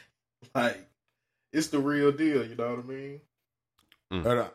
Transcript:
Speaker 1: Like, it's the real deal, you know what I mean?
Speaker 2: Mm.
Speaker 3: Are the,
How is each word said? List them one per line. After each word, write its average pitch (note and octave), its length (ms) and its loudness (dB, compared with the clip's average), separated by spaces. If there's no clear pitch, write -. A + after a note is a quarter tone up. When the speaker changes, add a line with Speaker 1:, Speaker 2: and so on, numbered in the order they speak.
Speaker 1:
Like, A#2+ 340 0
it's D#3 160 0
the D3 120 0
real C#3+ 320 4
deal, C#3+ 340 2
you A2+ 80 -12
know A#2+ 160 -2
what A#2+ 80 -6
I B2 100 -10
mean? C#3 320 -12
Speaker 2:
Mm. F2+ 120 -2
Speaker 3:
Are B2 120 4
the, A2+ 180 -2